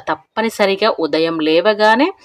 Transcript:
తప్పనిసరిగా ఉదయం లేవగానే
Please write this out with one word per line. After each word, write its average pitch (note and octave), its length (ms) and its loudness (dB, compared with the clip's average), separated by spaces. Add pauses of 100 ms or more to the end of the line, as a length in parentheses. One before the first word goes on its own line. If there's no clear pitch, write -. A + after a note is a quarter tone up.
తప్పనిసరిగా G#3 800 -2 (140)
ఉదయం D#3+ 320 -2 (120)
లేవగానే G#3+ 600 2 (180)